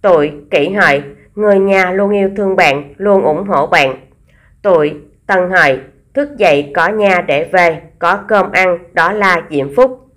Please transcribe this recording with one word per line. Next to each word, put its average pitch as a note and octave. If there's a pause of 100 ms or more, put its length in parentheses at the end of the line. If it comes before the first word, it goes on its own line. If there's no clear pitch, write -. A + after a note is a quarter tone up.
Tuổi D3+ (180)
Kỷ D3
Hợi, E3 (320)
người G#3
nhà G3
luôn G3+
yêu G3
thương F#3+
bạn, D3
luôn G3
ủng D3+
hộ D#3
bạn. C#3 (640)
Tuổi D#3 (320)
Tân F3+
Hợi, D3+ (340)
thức C#4+
dậy D3
có E3+
nhà G3+
để D3+
về, E3+ (160)
có F3
cơm G3+
ăn, F#3 (140)
đó F3
là F#3+
diễm C#3
phúc. B3+